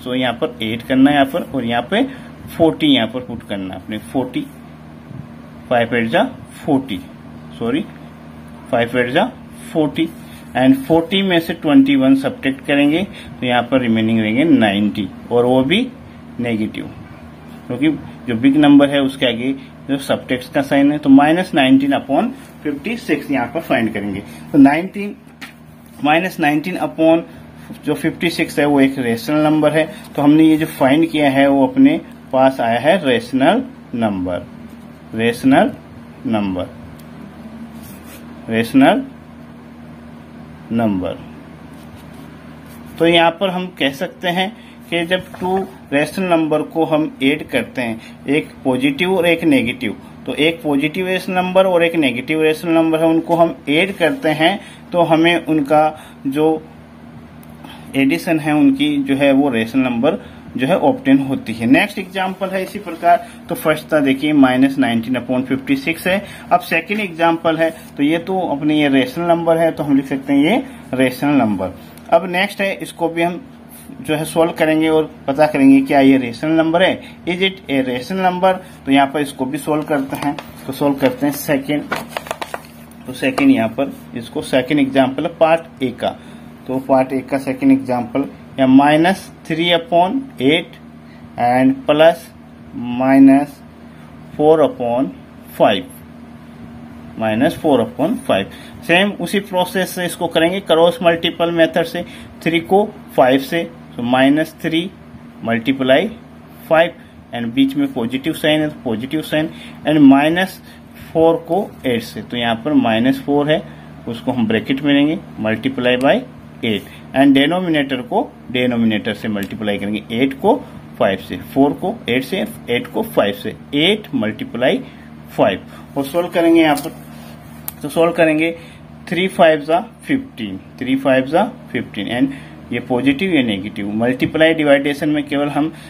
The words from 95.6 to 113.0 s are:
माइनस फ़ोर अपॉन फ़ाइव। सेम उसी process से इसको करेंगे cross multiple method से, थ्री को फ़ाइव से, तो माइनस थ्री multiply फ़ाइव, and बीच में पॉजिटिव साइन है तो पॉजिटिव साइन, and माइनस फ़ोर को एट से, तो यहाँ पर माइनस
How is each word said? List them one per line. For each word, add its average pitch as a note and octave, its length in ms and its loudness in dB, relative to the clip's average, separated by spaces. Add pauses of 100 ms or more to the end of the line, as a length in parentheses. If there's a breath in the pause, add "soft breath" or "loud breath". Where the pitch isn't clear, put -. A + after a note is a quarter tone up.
माइनस A2 400 0
फ़ोर C#3 220 2
अपॉन C#3+ 380 -2
फ़ाइव। G2 320 -2 (360 loud breath)
सेम F#3+ 240 2 (100)
उसी F#3 200 -2
process F3+ 540 -4
से F#3 120 -4
इसको F3 220 -6
करेंगे E3+ 340 0
cross E3+ 400 2
multiple E3+ 500 0
method E3 320 2
से, F3 200 -8 (380 loud breath)
थ्री E3 180 0
को F#3+ 240 2 (320)
फ़ाइव C3+ 240 4
से, E3+ 220 -4 (340)
तो A#2+ 80 -8
माइनस C3+ 580 2
थ्री D#3+ 180 -2 (640)
multiply C3 560 2 (680)
फ़ाइव, F#3+ 240 4 (420 loud breath)
and A#2 200 -6
बीच C3+ 220 2
में C#3 160 -2
पॉजिटिव C3 420 -4
साइन D#3 260 0
है D3+ 80 -2
तो D3 160 -10
पॉजिटिव C3 380 -4
साइन, D#3 260 -2 (380 loud breath)
and D#3 140 2
माइनस D3+ 600 4 (520 loud breath)
फ़ोर E3 240 4 (120)
को F#3 180 -2 (200)
एट A#2+ 160 0
से, - 200 -12
तो A2+ 140 -10
यहाँ A#2 200 -2
पर D3+ 180 -6
माइनस A#2+ 460 2